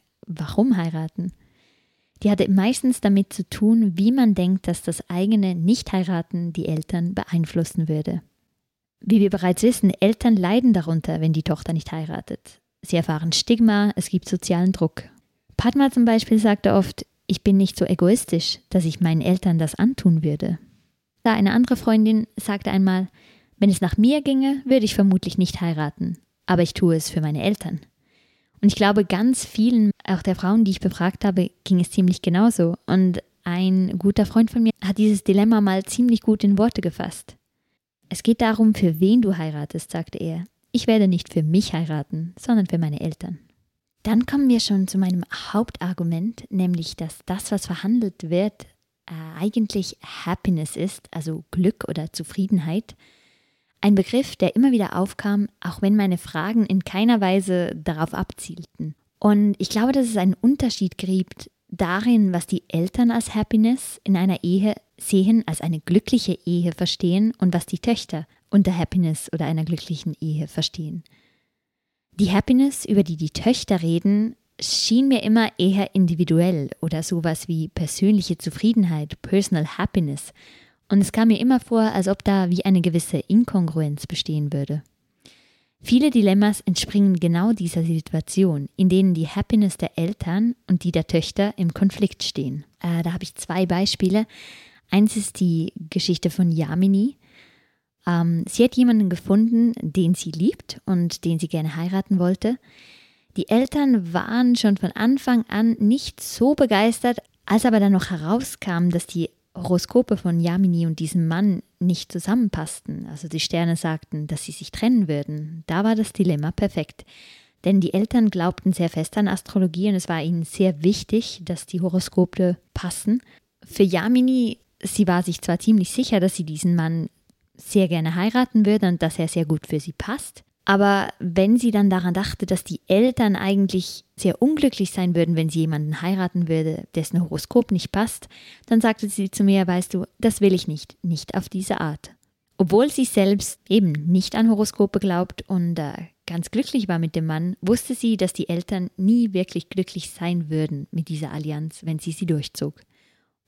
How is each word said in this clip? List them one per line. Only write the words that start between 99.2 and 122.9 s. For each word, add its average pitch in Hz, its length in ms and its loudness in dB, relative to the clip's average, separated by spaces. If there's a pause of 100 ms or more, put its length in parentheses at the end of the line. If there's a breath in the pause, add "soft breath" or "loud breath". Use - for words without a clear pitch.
den 170 360 0
sie - 160 -8
liebt 175 560 -4
und 175 360 -2
den 165 140 0
sie 156 100 -4
gerne 156 280 -4
heiraten 185 420 -2
wollte. 185 400 0 (800 soft breath)
Die 180 100 -6
Eltern 240 640 2
waren 240 440 0
schon 202 220 2
von - 160 -2
Anfang 240 560 0
an 220 280 0
nicht 220 420 0
so 277 360 0
begeistert, 226 640 0 (260)
als 214 180 2
aber 220 160 4
dann 196 120 4
noch 185 180 2
herauskam, 175 800 -2
dass 170 160 -2
die - 240 -6 (260)
Horoskope 190 600 0
von 170 220 -2
Yamini 170 480 2
und 160 100 -4
diesem 160 300 -2
Mann 180 340 0 (180)
nicht 175 320 -2
zusammenpassten. 175 920 -4
Also 151 220 -14
die 156 120 -6
Sterne 170 360 0
sagten, 156 500 -6
dass 151 200 -8
sie - 60 -12
sich - 200 -16
trennen 220 360 2
würden. 151 600 -6
Da 175 160 0
war 220 100 2
das 214 180 -2
Dilemma 160 380 0
perfekt. - 560 -6 (600 loud breath)
Denn 190 160 4
die 165 120 -2
Eltern 220 380 2
glaubten 180 420 -2
sehr 170 160 -2
fest - 260 -6
an 208 120 0
Astrologie 185 640 -2
und 196 60 0
es 180 140 -4
war 160 140 -4
ihnen 170 180 -2
sehr 165 400 -2
wichtig, 208 640 -2
dass - 220 -8
die 175 140 -4
Horoskope 180 760 0 (160)
passen. 208 480 -4 (420 soft breath)